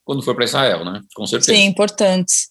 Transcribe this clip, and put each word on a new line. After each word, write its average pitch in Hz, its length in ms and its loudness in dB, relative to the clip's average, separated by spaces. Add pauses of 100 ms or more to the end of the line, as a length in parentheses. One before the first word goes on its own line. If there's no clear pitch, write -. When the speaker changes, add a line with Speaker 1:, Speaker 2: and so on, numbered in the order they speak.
Speaker 1:
quando 139 200 -6
for 123 100 0
pra 117 120 -2
Israel, 117 380 0
né? 92 180 -8 (120)
Com 101 140 -10
certeza. - 260 0
Speaker 2:
Sim, 202 120 4
importantes. 196 840 0